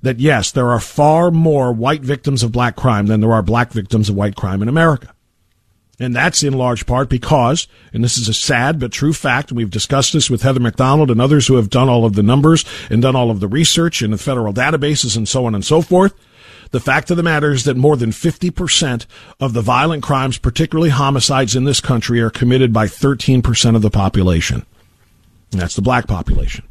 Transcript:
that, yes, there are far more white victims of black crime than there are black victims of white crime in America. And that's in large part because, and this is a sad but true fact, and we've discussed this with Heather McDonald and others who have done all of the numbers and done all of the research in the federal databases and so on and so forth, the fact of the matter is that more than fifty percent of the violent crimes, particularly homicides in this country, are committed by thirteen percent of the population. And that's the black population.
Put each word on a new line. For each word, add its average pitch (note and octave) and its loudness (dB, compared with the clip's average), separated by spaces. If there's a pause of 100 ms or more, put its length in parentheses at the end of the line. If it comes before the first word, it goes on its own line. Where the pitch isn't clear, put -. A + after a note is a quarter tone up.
that, B2+ -4
yes, C3 0
there B2 0
are A#2 0
far D#3 2
more D#3 2
white B2+ -2
victims C3 -2
of A#2 0
black A#2+ -2
crime G#2 0
than G#2+ 2
there A2 2
are A2 2
black A#2 0
victims G#2+ -2
of G2+ -2
white G2+ -2
crime G2 -4
in A2 -2
America. D#3 0 (880)
And B2 -4
that's D3 0
in C#3 0
large B2 -2
part B2+ 0
because, C3 0 (240)
and A2+ -2
this A#2+ 0
is A2+ -4
a A2 -2
sad C#3 -2
but B2 -6
true D3+ -2
fact, C#3 -2
and A#2+ -6
we've A2+ -2
discussed B2+ -2
this D#3 0
with A#2+ -2
Heather C3 2
McDonald C3 2
and A2+ 2
others C#3 4
who C3 4
have A2 2
done C3 2
all A#2+ 2
of G#2+ 0
the G#2 2
numbers C#3+ 4 (260)
and A2 2
done C3 2
all B2 0
of G#2 -2
the G2+ -4
research D#3+ 0
in G#2+ -2
the G#2+ -2
federal A#2+ -4
databases C#3 -2
and A2 -4
so B2+ -2
on A2 -2
and G2 -4
so D#3 2
forth, F#3+ 2 (600)
the B2 -2
fact D3 -2
of E3+ 0
the E3+ -2
matter D3+ 0
is B2+ -2
that C3+ 0
more C#3+ 4
than A#2 -2
fifty E3 -4
percent C#3+ -4 (320)
of C3+ -4
the A#2 -2
violent C3 0
crimes, C3+ -2
particularly D#3+ 0
homicides C3+ 0
in B2+ 0
this C3+ 0
country, A#2+ 0
are A2+ 2
committed B2 2
by G#2+ 0
thirteen C3+ 0
percent A#2 2
of G#2+ 2
the G#2+ 2
population. F2+ 0 (840)
And F#2+ -2
that's F2 -6
the G2 -4
black B2 0
population. - -2